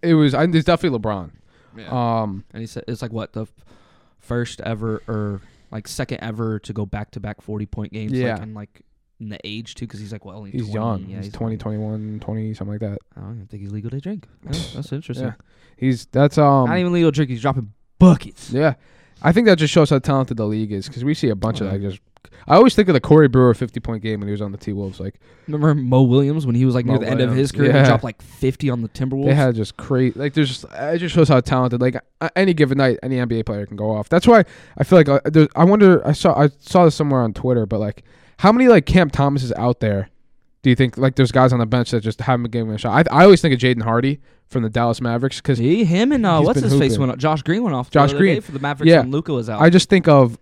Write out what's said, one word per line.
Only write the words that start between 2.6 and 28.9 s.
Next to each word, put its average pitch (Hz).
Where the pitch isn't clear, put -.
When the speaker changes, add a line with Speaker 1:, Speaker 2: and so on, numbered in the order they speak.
Speaker 2:
he 113
said -
it's, 113
like, 113
what, 110
the 110
f-, -
first 120
ever 110
or, 104
like, 110
second -
ever 110
to -
go 104
back-to-back 104
forty-point 104
games, 110
like, 127
Speaker 1:
Yeah. 117
Speaker 2:
in, 107
like, 104
in 110
the 104
age, 110
too, 123
'cause 101
he's, 104
like, 107
what, 95
only 104
Speaker 1:
He's 127
Speaker 2:
twenty? 104
Speaker 1:
young. 110
Speaker 2:
Yeah, 95
Speaker 1:
He's 98
Speaker 2:
he's 101
Speaker 1:
twenty, 113
Speaker 2:
twenty. 107
Speaker 1:
twenty-one, 107
twenty, 110
something 101
like 104
that. 101
Speaker 2:
I 131
don't 117
even 101
think 104
he's 101
legal 107
to 135
drink. 196
Yeah, 156
that's 156
interesting. 131
Speaker 1:
Yeah. 107
He's, 127
that's, 139
um, 139
Speaker 2:
Not 180
even 180
legal 165
to 135
drink. 147
He's 117
dropping 127
buckets. -
Speaker 1:
Yeah. 139
I 151
think 226
that 185
just 156
shows 156
how 139
talented 131
the 110
league 107
is, 98
'cause 123
we 147
see 143
a 107
bunch 107
Speaker 2:
Oh, 107
Speaker 1:
of, 95
Speaker 2:
yeah. 101
Speaker 1:
like, 98
just, 92
I 151
always 233
think 196
of 170
the 135
Corey 151
Brewer 123
fifty-point 113
game 110
when 101
he 104
was 104
on 101
the 101
T-Wolves. 98
Like, 95
Speaker 2:
Remember 151
Mo 127
Williams 139
when 117
he 127
was, 127
like, 123
Speaker 1:
Mo 131
Speaker 2:
near 127
the -
end 131
of 123
his 123
Speaker 1:
Williams. 135
Speaker 2:
career? 131
He 143
Speaker 1:
Yeah. 135
Speaker 2:
dropped, 113
like, 117
fifty -
on 120
the 113
Timberwolves. 135